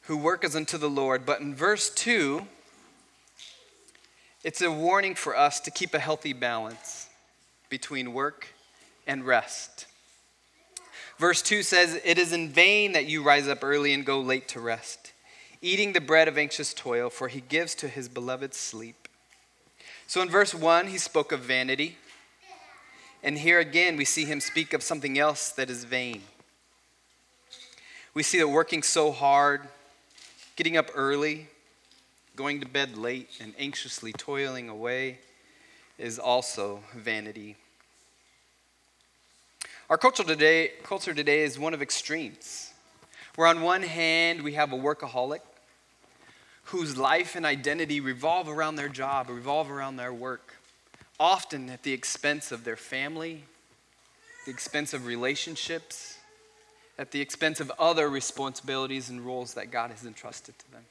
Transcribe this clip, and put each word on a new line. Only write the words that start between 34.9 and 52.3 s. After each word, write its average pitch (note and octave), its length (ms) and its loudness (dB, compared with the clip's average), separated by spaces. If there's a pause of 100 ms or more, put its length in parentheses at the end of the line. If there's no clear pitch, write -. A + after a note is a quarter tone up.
is A#2 220 -8
also G#2+ 640 0 (100)
vanity. G#2+ 640 -8 (2250)
Our D#3+ 80 6
culture B3+ 260 4
today, D#3+ 500 4 (100)
culture F#3+ 300 -6
today D3 300 2
is B2+ 140 -2
one D#3+ 160 -2
of C#3+ 80 -6
extremes, - 920 -8 (600)
where E3 120 6
on E3 140 8
one F3+ 220 2
hand, E3 600 2
we D3 100 -6
have D3 200 0
a B2+ 40 -4
workaholic C3+ 640 -2 (1200)
whose D#3 320 -6
life D3 380 2
and E3+ 100 -6
identity D3 560 0
revolve D3+ 480 -2
around D#3 260 -2
their C#3+ 140 -6
job, C3+ 400 -4
revolve C#3 420 -4
around C3+ 240 -8
their B2 180 -10
work, B2 420 -12 (640)
often D#3 500 0
at B2+ 140 -14
the C#3 100 -2
expense D3 580 -4